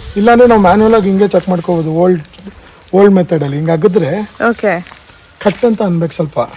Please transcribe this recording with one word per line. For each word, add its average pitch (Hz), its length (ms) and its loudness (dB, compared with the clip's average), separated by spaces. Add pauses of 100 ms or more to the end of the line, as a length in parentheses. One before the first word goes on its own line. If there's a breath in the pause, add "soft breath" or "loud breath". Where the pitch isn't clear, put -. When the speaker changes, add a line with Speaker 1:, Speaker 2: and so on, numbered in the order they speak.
(160)
Speaker 1:
ಇಲ್ಲಾಂದ್ರೆ 233 320 4
ನಾವು 220 120 4
ಮ್ಯಾನ್ಯುವಲ್ 214 340 4
ಆಗಿ 202 140 0
ಹಿಂಗೆ 196 200 2
ಚೆಕ್ 185 200 -2
ಮಾಡ್ಕೋಬೋದು. 170 420 -2
ಓಲ್ಡ್, 170 320 0 (720 loud breath)
ಓಲ್ಡ್ 196 200 6
ಮೆಥಡಲ್ಲಿ 147 420 -2
ಹಿಂಗೆ 160 160 -2
ಅಗಿದ್ರೆ 180 500 0 (280)
Speaker 2:
ಓಕೆ. 185 360 -4 (580)
Speaker 1:
ಕಟ್ 202 200 -2
ಅಂತ 226 180 0
ಅನ್ಬೇಕು 170 300 -2
ಸ್ವಲ್ಪ. 156 260 -6 (180)